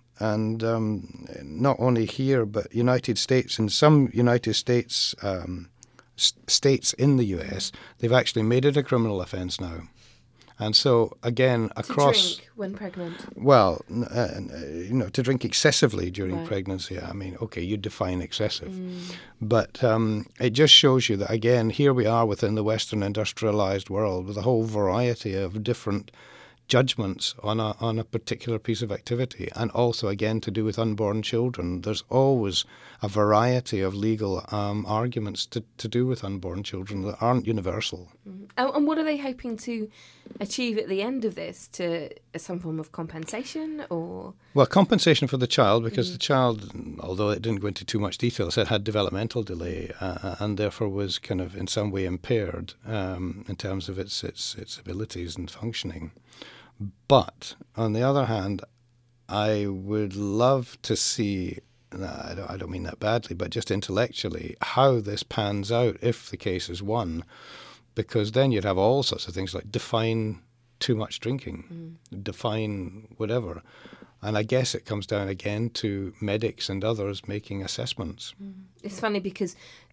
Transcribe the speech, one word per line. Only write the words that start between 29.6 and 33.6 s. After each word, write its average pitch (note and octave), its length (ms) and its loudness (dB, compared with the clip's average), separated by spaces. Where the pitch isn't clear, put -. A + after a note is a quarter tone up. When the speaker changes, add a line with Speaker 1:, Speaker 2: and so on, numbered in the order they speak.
Speaker 1:
also, A#2 380 0
again, G#2+ 320 0
to G#2+ 100 -4
do G#2+ 140 0
with G#2+ 120 -2
unborn A2 440 0
children. G#2+ 580 -2
There's G#2 300 -4
always B2+ 560 4
a G#2+ 60 -2
variety G#2+ 720 4